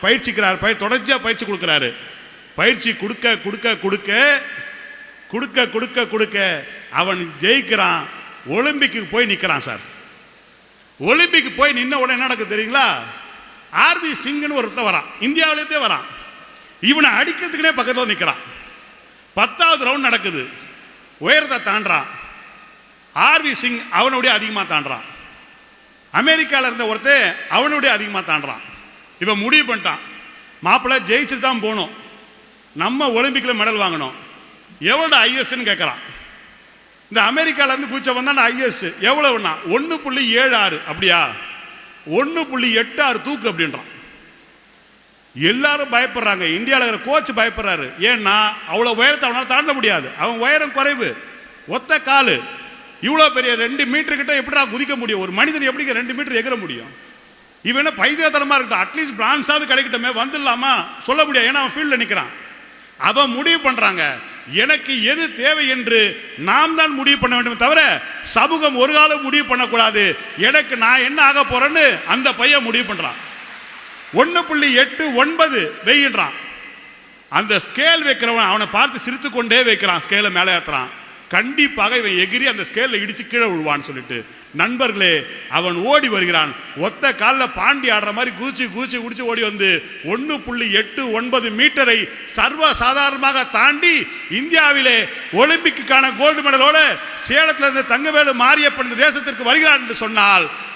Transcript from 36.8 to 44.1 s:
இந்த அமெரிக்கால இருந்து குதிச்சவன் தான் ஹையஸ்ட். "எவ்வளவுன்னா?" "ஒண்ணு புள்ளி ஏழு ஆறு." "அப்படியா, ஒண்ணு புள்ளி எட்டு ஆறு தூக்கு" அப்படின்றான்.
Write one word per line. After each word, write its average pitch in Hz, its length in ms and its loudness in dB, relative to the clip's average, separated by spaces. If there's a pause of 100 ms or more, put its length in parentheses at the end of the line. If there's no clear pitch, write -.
இந்த 220 180 2
அமெரிக்கால 285 480 0
இருந்து 269 200 -6
குதிச்சவன் 262 360 -2
தான் 269 40 0
ஹையஸ்ட். 233 600 0
"எவ்வளவுன்னா?" 240 500 2 (200)
"ஒண்ணு 302 260 0
புள்ளி 269 320 -2
ஏழு 247 280 2
ஆறு." 175 300 0
"அப்படியா, 165 440 2 (840)
ஒண்ணு 302 320 0
புள்ளி 247 280 -2
எட்டு 226 300 0
ஆறு 254 200 0
தூக்கு" 226 300 -4
அப்படின்றான். 156 380 -6 (1400)